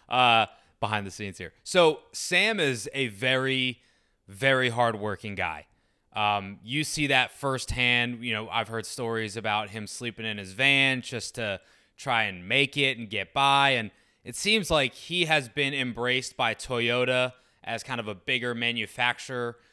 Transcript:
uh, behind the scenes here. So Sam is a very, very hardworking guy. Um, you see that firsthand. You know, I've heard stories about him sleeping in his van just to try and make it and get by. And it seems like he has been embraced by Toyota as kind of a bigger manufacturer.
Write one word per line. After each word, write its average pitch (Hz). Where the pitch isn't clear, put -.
uh, 120
behind 104
the 95
scenes 101
here. 85
So 165
Sam 202
is 135
a 135
very, 127
very 127
hardworking 107
guy. 82
Um, 104
you 135
see 147
that 131
firsthand. 123
You 120
know, 110
I've 104
heard 113
stories 113
about 107
him 107
sleeping 113
in 107
his 95
van 135
just -
to 104
try 117
and 92
make 135
it 135
and 117
get 98
by. 139
And 113
it 123
seems 208
like 139
he 175
has 151
been 139
embraced 127
by 113
Toyota 127
as 113
kind 123
of 107
a 104
bigger 120
manufacturer. 120